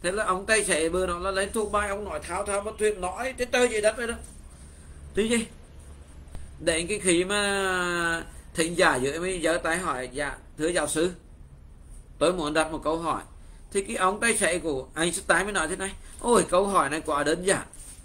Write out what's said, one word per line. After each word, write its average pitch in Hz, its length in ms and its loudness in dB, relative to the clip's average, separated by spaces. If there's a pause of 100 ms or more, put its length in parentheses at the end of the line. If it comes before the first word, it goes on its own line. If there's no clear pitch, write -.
Thế 175 100 0
là 208 120 -2
ông 202 220 0
tài 214 180 4
xế 165 240 2
bữa 185 180 0
đó 175 120 -2
là 190 120 -2
lên 196 220 -2
thuộc 208 200 -2
bài, 208 160 2
ông 202 160 -4
nói 156 180 -6
thao 190 240 -4
thao 202 140 0
bất 214 180 -8
thuyết, 208 200 2
nói 202 400 -4
trên 247 120 -4
trời 247 180 4
dưới 214 120 0
đất 220 160 4
vậy 240 100 -4
đó. 226 80 -4 (1000)
Thì 220 140 4
gì? 226 180 2 (1120)
Đến 165 260 2
cái 202 120 -2
khi 180 260 4
mà 185 1000 0 (280)
thính 170 200 0
giả 160 220 6
dưới 139 240 0
mới 185 220 -2
giơ 160 200 4
tay 165 160 2
hỏi: 131 340 -2
"Dạ, 139 240 -4 (220)
thưa 156 100 0
giáo 160 200 2
sư, 165 220 2 (1080)
tôi 165 140 4
muốn 156 220 -2
đặt 160 180 2
một 151 120 -6
câu 160 140 0
hỏi." 143 240 -2 (500)
Thì 196 100 0
cái - 140 -6
ông 190 240 2
tài 226 160 4
xế 175 220 2
của 135 360 -2
Einstein 175 500 2
mới 208 80 -4
nói 160 160 0
thế 190 80 -4
này: 196 160 -6 (280)
"Ôi, 233 300 6
câu 190 160 6
hỏi 170 240 4
này 156 100 0
quá 147 240 0
đơn 170 200 0
giản. 170 220 2 (380)